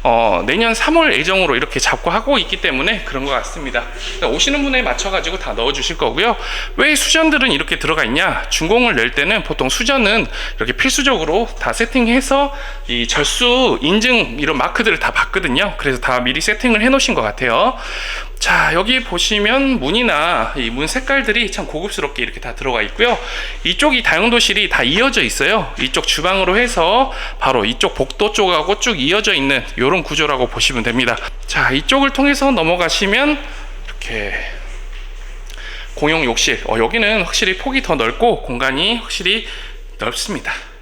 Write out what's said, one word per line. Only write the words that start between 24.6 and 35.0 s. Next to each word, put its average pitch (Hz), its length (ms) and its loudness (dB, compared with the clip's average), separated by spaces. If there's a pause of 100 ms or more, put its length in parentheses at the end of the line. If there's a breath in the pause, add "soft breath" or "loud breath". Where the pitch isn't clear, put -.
다 - 160 0
이어져 214 400 2
있어요. 151 560 0
이쪽 135 260 -2
주방으로 185 520 2
해서 233 560 2 (260 loud breath)
바로 131 240 2
이쪽 117 320 0
복도 - 380 0
쪽하고 180 480 2
쭉 214 180 0
이어져 196 340 2
있는 135 300 2 (140)
요런 151 260 2
구조라고 147 440 0
보시면 120 360 -2
됩니다. 120 320 2 (320 loud breath)
자, - 240 0
이쪽을 269 380 2
통해서 277 420 2
넘어가시면 196 880 2 (460 loud breath)
이렇게 104 500 -8 (1600 loud breath)